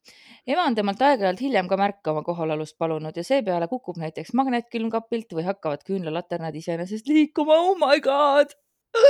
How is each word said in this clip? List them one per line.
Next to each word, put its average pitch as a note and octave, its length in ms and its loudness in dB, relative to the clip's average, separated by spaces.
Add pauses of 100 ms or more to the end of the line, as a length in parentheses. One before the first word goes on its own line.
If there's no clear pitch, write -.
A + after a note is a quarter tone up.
(420)
Ema E4 260 -2
on A#3+ 80 0
temalt G3+ 260 -2
aeg-ajalt G#3+ 380 2
hiljem A3+ 320 -2
ka F#3+ 80 0
märke G3 320 -2
oma D3+ 160 -4
kohalolust D#3 500 -4
palunud D#3+ 380 -4
ja E3+ 80 -6
seepeale F#3 480 -2
kukub B3+ 260 -8
näiteks D#3+ 380 -10
magnetkülmkapilt A#3 1000 -4
või D#3+ 100 -4
hakkavad D#3+ 400 -6
küünlalaternad E3 720 -6
iseenesest F3+ 480 -6
liikuma. D4+ 480 4
Oh F4+ 240 2
my C#4+ 240 4
god! C#4+ 480 2 (580)